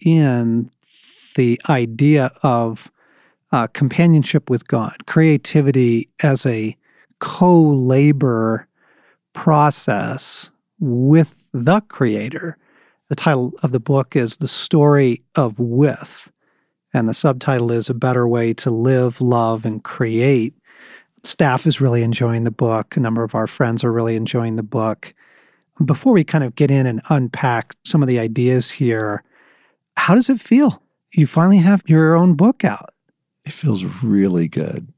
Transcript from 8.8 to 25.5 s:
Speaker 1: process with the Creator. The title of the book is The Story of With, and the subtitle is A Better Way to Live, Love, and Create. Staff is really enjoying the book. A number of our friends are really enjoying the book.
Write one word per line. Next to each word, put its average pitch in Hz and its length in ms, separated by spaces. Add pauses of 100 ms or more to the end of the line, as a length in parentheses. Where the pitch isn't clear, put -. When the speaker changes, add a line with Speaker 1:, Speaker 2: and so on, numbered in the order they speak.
Speaker 1:
process - 1160 (280)
with 143 720
the 156 280
Creator. 127 760 (520)
The 147 60
title 131 380 (100)
of 123 80
the 127 80
book 135 360
is 120 220
The 143 100
Story 143 760 (120)
of 117 240
With, - 720 (640)
and 117 140
the 110 60
subtitle 127 580
is 117 180
A 131 40
Better 123 340
Way 117 280
to 127 160
Live, 123 500
Love, 117 440
and 110 180
Create. 117 720 (680)
Staff 135 440
is 147 120
really 120 240
enjoying 117 400
the 113 80
book. 113 460
A - 20
number 113 240
of 110 120
our 110 120
friends 117 360
are 123 80
really 113 240
enjoying 113 400
the 113 80
book. 110 500 (720)